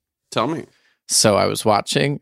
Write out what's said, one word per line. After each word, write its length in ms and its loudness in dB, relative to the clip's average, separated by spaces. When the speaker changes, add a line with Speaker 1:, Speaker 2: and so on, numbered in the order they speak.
Speaker 1:
Tell 160 0
me. 180 -8
Speaker 2:
So 260 4
I 120 2
was 180 -6
watching 560 0